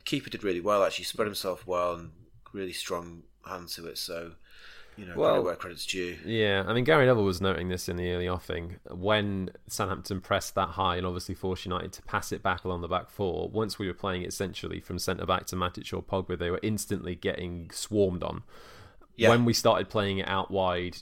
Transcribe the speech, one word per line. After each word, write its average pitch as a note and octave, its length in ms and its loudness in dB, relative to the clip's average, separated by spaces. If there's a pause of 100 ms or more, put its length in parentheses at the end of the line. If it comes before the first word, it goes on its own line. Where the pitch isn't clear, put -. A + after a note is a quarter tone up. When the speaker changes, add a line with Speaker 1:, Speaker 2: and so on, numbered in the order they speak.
Speaker 1:
keeper C3 260 -2
did A2 120 -6
really F2+ 180 2
well, G2+ 220 6
actually. F2+ 220 2
Spread A2 220 0
himself F#2+ 400 -4
well F2 260 2
and E2+ 180 -10 (400)
really F#2+ 220 -6
strong E2+ 500 -6 (220)
hand F2+ 240 -10
to E2+ 160 -10
it. E2 140 -10
So, E2+ 320 -8 (680)
you G#2 80 -12
know, F2+ 100 -12
Speaker 2:
Well, D#3 140 4
Speaker 1:
credit D3+ 160 4
where F2 100 -2
credit's F2 300 -10
due. F2+ 400 -4
Speaker 2:
yeah, G#2 420 2
I G#2+ 60 2
mean, B2 100 2
Gary D3 220 6
Neville A#2+ 180 6
was F#2 160 2
noting F2+ 300 2
this F#2 180 -4
in F2+ 100 -2
the F2+ 140 0
early F2+ 160 0
offing. E2+ 500 -4 (120)
When G2 640 0 (160)
Southampton F#2+ 540 -4
pressed - 340 0
that F#2+ 140 2
high F#2 280 2
and F2+ 80 -2
obviously F2+ 300 -4
forced F#2 300 -4
United F2 280 -4
to - 80 -16
pass - 320 -4
it - 100 -4
back F2+ 220 0
along F2+ 160 -4
the E2+ 80 -6
back F2+ 200 -2
four, F2 400 -2
once G#2+ 300 -2
we G2+ 80 -2
were F2 60 -2
playing F2+ 300 -2
it F2 40 -6
essentially F2 540 -6
from F2+ 180 -6
centre-back F#2 480 0
to - 80 -6
Matic F2+ 380 -2
or F2 100 -4
Pogba, F2+ 340 -2
they F2 120 0
were F2+ 140 0
instantly G2+ 520 -2
getting F2 560 -4
swarmed F#2 520 2
on. - 200 -6 (720)
Speaker 1:
Yeah. A2+ 140 8
Speaker 2:
When A#2+ 160 10
we A#2 80 6
started G2+ 360 4
playing G2 300 2
it - 100 -2
out F#2+ 220 0
wide F2+ 500 2